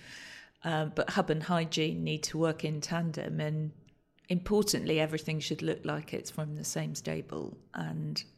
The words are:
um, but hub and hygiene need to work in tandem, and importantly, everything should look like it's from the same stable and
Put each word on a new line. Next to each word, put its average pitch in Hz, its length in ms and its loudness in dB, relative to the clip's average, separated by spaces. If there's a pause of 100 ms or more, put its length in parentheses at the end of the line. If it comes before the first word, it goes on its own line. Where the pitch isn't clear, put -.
(640)
um, 156 300 0
but - 160 0
hub 180 220 2
and 156 100 2
hygiene 165 600 2
need 156 200 0
to - 140 -2
work 160 260 2
in 151 160 0
tandem, 160 600 0
and 151 320 0 (580)
importantly, 175 720 4
everything 156 400 0
should 156 240 -2
look 156 200 0
like 151 300 -4
it's - 160 -4
from 151 260 -4
the 151 80 -6
same 156 300 -2
stable 147 640 -4 (160)
and 156 500 -2 (140)